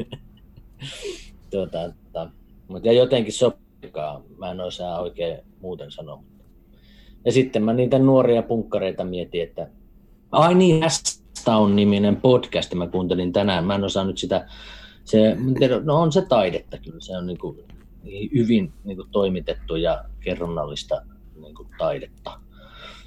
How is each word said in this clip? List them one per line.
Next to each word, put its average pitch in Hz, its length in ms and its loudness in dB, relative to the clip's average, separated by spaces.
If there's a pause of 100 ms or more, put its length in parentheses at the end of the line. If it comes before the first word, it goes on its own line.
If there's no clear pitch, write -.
(1500)
Tota, 85 420 -6 (100)
tota, 82 260 -10 (380)
mut 107 180 -6
ja 113 80 8
jotenkin 123 400 4
sopikaa, - 880 -4 (160)
mä 92 140 -10
en 92 100 -10
osaa 87 400 -8
oikein 85 380 -6 (220)
muuten 82 300 -12
sanoa. 73 320 -18 (1000)
Ja 120 60 4
sitten 123 320 2
mä 113 100 2
niitä 127 260 2
nuoria 127 440 4
punkkareita 101 600 -4
mietin, 90 400 -6
että 82 240 -10 (640)
ai 165 240 4
niin, 170 340 6
S-Town-niminen 104 1300 2
podcast 123 580 2
mä 87 140 -4
kuuntelin 90 460 -2
tänään. 95 320 2
Mä 101 100 0
en 98 80 -2
osaa 95 200 -2
nyt 95 140 -4
sitä, 90 300 -4 (560)
se, 110 320 4
mä 127 120 -2
en 131 60 2
tiedä, 127 300 2
no 151 180 2
on 165 100 2
se 185 100 4
taidetta 95 560 0
kyllä, 80 220 -18
se 92 180 -12
on 90 100 -8
niinku 85 300 -10 (800)
hyvin 110 380 2 (100)
niinku 95 280 -12
toimitettu 90 640 -2
ja 82 280 -2 (160)
kerronnallista 82 840 -6 (400)
niinku 76 260 -20 (100)
taidetta. - 640 -8 (680)